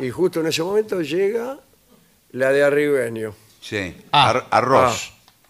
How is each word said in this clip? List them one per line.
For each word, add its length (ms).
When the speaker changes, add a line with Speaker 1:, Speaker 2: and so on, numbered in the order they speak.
Speaker 1:
y 60
justo 300
en 80
ese 160
momento 380
llega 560
la 200
de 120
Arribeño. 720
Speaker 2:
Sí. 340
Speaker 3:
Ah. 180
Speaker 2:
Ar-, 200
arroz. 640
Speaker 1:
Ah. 180